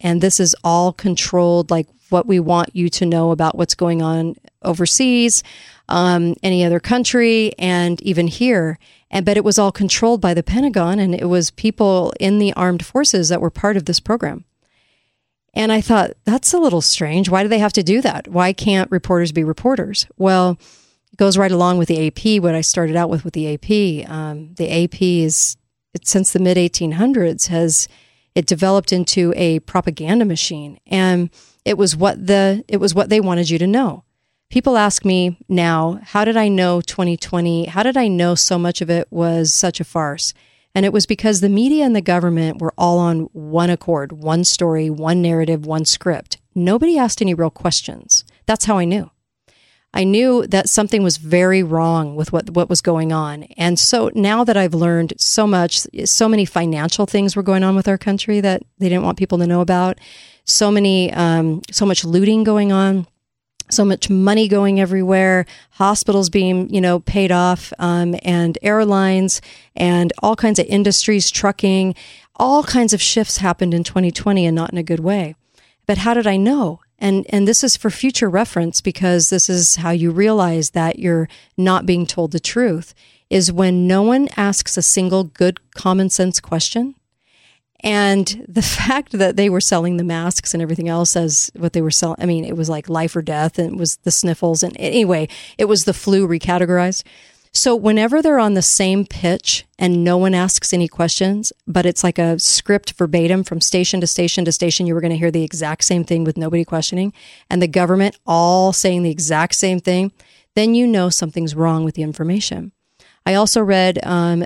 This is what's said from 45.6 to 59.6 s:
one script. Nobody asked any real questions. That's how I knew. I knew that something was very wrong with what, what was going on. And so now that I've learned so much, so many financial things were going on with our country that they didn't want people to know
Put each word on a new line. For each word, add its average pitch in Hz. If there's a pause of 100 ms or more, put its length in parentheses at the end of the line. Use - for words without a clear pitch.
one 156
script. - (160)
Nobody 233
asked 240
any 185
real 165
questions. - (220)
That's 220
how 214
I 175
knew. 185 (840)
I 190
knew 240
that 190
something 214
was 170
very 180
wrong 165
with 156
what, 165
what 175
was 175
going 160
on. 151 (140)
And 175
so 226
now 214
that 226
I've 175
learned 170
so -
much, 180 (260)
so -
many 214
financial 165
things 196
were 202
going 190
on 190
with 190
our 196
country 202
that 196 (160)
they 185
didn't 180
want 175
people 185
to 175
know 175